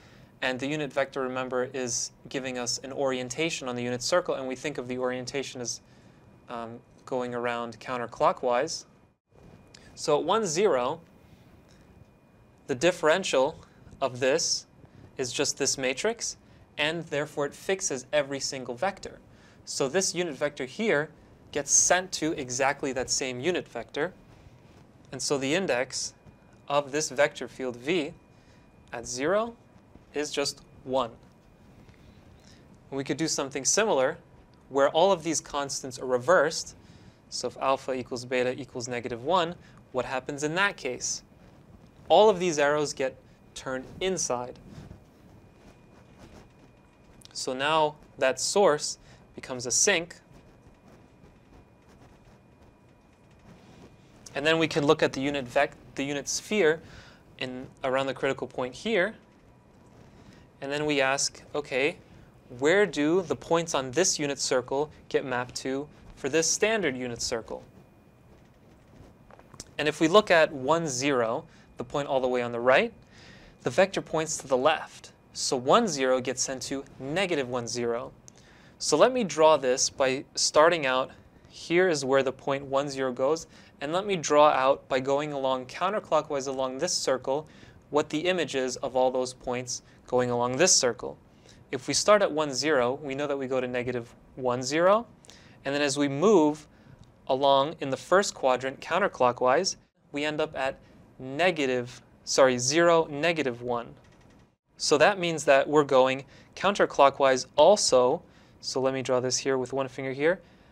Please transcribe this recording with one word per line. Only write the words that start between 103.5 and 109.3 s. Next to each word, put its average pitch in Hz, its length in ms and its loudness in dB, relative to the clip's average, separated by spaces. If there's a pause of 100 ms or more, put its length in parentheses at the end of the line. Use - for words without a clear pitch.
one. 123 320 -6 (840)
So - 220 2
that 190 220 6
means 165 260 -2
that 139 240 6
we're 151 160 4
going 131 400 4 (320)
counterclockwise 139 880 4 (100)
also. 151 640 6 (380)
So - 220 -6
let 131 120 0
me 131 80 -4
draw 127 180 0
this 123 180 -2